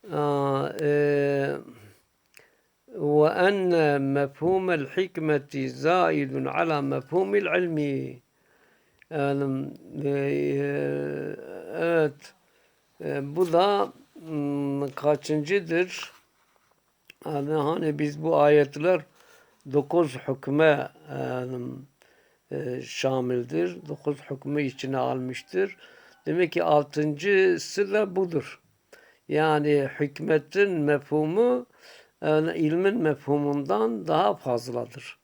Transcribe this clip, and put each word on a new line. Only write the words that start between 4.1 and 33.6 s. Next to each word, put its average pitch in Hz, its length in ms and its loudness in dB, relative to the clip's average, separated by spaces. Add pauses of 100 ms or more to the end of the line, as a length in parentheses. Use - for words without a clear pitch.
مفهوم 170 480 0 (120)
الحكمة 156 760 -2 (320)
زائد 160 480 2 (240)
على 165 200 2 (160)
مفهوم 160 380 -2 (120)
العلم. 175 360 0 (1300)
Yani, 139 380 0 (560)
e, 143 60 0 (1700)
evet, 160 560 0 (680)
e, 143 320 -6
bu 175 160 2
da, 202 400 2 (340)
hmm, 143 600 -4
kaçıncıdır? 160 1200 -2 (1120)
Yani, 147 260 -4
hani 151 460 0
biz 147 240 -4
bu 160 140 0
ayetler 147 640 4 (720)
dokuz 139 440 2 (120)
hükme, 139 600 2 (220)
e, 139 80 -8 (1400)
e, 127 260 -6
şamildir, 131 960 -2 (100)
dokuz 147 280 -6 (140)
hükmü 143 320 -4
içine 131 360 -4
almıştır. 127 800 -4 (500)
Demek 165 260 0
ki 170 120 0
altıncısı 165 1300 2
da 202 240 0
budur. 175 440 -2 (680)
Yani 147 600 2 (120)
hikmetin 156 680 0
mefhumu, 160 960 2 (560)
yani 156 360 2
ilmin 180 440 2
mefhumundan 151 1040 0